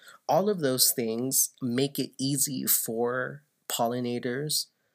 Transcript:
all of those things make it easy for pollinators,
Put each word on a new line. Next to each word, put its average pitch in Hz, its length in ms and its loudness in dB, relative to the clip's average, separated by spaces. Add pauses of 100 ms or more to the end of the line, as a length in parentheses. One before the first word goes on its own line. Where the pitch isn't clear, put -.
(280)
all 185 220 4
of 202 80 0
those 131 320 4
things 120 600 0 (120)
make 131 340 0
it 127 220 -2
easy 131 480 -2
for 127 760 -2 (240)
pollinators, 123 1000 -2 (280)